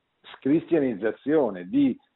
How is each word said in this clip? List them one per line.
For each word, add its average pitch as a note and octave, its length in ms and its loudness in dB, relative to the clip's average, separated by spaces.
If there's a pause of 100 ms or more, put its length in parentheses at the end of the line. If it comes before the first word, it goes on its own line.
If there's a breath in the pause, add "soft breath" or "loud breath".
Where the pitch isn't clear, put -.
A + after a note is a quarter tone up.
(360)
scristianizzazione, C3 1300 -2
di B2+ 300 2 (180)